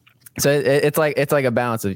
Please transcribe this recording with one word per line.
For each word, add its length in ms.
so 100
it, 160
it's 320
like, 200
it's 140
like 140
a 60
balance 340
of, 100